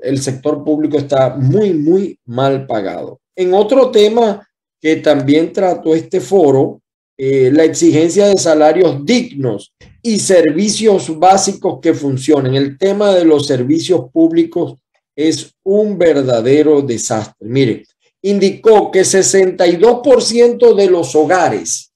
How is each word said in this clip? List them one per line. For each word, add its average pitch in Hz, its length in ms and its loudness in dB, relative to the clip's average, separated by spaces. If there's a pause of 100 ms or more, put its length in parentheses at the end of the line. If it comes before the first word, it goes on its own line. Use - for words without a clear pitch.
el 135 180 -4
sector 143 440 -6
público 151 340 -2
está 135 380 -2
muy, 170 400 0
muy 170 500 -2
mal 131 400 -4
pagado. 87 540 -8 (160)
En 180 180 -2
otro 214 380 2
tema 214 560 0 (340)
que 160 140 0
también 147 580 0
trató 180 400 -2
este 160 260 -4
foro, 151 640 0 (400)
eh, 135 300 0
la 156 140 4
exigencia 165 600 2
de 196 100 2
salarios 156 680 2
dignos 139 680 -4 (280)
y 220 180 -4
servicios 170 1000 0
básicos 190 640 0
que 165 120 0
funcionen. 135 640 -2
El 139 220 -2
tema 202 360 0
de 175 120 2
los 151 200 2
servicios 143 640 -2
públicos 165 680 -2 (420)
es 151 360 -4 (100)
un 202 340 -2
verdadero 143 840 2
desastre. 110 680 -6
Mire, 123 380 -2 (360)
indicó 196 680 2
que 185 140 2
sesenta 185 640 0
y 175 80 2
dos 233 260 2
por 247 200 4
ciento 233 520 2
de 196 160 2
los 175 240 -2
hogares 151 840 -2